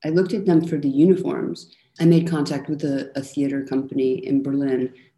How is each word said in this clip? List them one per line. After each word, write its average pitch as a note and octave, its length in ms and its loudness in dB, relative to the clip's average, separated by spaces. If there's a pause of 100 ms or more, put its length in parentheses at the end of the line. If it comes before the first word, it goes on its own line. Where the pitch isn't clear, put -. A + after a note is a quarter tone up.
I D#3 40 -4
looked F3+ 240 2
at G3+ 120 -4
them E3 220 4
for D#3 100 -4
the C#3 120 -2
uniforms. - 840 0 (260)
I E3 60 2
made E3 240 6
contact C#3+ 400 -2
with D3 140 -6
a, C#3 320 -4
a C3+ 60 -6
theater C#3 440 -4
company C3 600 -2
in C#3 180 0
Berlin C3+ 500 -2 (240)